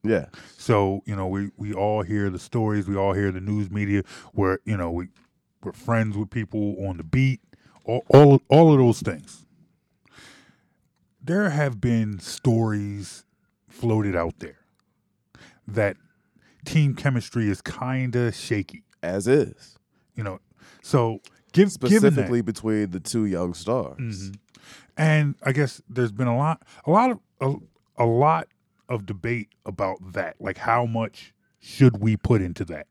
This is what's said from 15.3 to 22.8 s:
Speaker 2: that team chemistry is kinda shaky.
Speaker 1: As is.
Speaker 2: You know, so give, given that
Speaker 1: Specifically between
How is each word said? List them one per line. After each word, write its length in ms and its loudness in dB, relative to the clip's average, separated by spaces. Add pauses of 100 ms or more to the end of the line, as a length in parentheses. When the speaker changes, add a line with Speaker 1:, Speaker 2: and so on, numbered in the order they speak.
Speaker 2:
that 280 -2 (680)
team 320 0
chemistry 520 -2
is 140 -4
kinda 680 -4
shaky. 500 -8 (220)
Speaker 1:
As 240 -4
is. 500 0 (380)
Speaker 2:
You 80 -8
know, 160 -10 (420)
so 380 0 (320)
give, 280 4
given 220 4
that 100 6
Speaker 1:
Specifically 300 0
between 480 -2